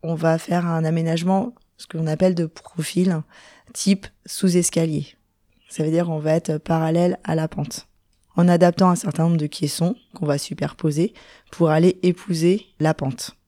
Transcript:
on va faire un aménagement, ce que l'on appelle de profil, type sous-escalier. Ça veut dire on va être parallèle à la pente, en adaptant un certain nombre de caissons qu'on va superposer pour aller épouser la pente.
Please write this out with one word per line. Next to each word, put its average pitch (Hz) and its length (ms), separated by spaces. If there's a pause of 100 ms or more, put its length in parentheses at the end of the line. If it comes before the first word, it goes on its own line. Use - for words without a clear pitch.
on 165 120
va 165 220
faire 175 300
un 165 180
aménagement, 165 680 (240)
ce - 80
que - 100
l'on 160 100
appelle 180 280
de 170 100
profil, 170 800 (500)
type - 340 (200)
sous-escalier. 165 800 (640)
Ça - 120
veut 156 80
dire 170 200
on 156 80
va 156 160
être 165 240
parallèle 165 680
à 165 100
la 160 140
pente, - 400 (480)
en 175 100
adaptant 175 440
un 175 40
certain 165 280
nombre 165 160
de 151 80
caissons 165 500 (180)
qu'on 165 120
va 143 100
superposer 151 760 (360)
pour 165 200
aller 170 320
épouser 180 640 (120)
la 156 140
pente. 135 440 (120)